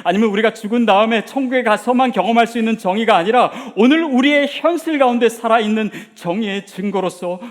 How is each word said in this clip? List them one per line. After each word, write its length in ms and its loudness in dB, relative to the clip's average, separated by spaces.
아니면 280 2
우리가 240 0
죽은 320 -2
다음에 380 2
천국에 380 -4
가서만 480 0
경험할 380 0
수 100 -6
있는 180 0
정의가 400 0
아니라 360 2
오늘 260 4
우리의 460 2
현실 500 -2
가운데 300 2
살아있는 640 0
정의의 500 -6
증거로서 760 -6